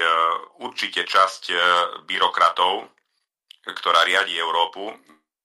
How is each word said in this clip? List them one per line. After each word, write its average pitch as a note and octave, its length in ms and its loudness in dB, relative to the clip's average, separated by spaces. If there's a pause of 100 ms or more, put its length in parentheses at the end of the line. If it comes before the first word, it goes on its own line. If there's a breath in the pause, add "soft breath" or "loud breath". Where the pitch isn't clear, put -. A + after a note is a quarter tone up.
(600)
určite G2 480 -6
časť, F#2+ 480 0 (480)
byrokratov, F2+ 800 0 (800)
ktorá F2 400 0
riadi F2+ 320 0
Európu, E2+ 560 -2 (520)